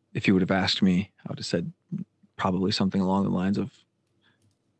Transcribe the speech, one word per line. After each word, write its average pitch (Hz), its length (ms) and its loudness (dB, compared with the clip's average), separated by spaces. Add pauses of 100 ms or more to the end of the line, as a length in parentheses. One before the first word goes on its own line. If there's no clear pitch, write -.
(140)
if - 140 -4
you 107 60 6
would 92 80 4
have 92 100 0
asked 95 300 0
me, 95 300 4 (140)
I - 40 -10
would - 100 -8
have - 60 -10
said 87 260 -2 (640)
probably 95 360 0
something 98 300 0
along 95 220 2
the 98 60 -2
lines 95 280 -2
of, 101 140 -4 (1080)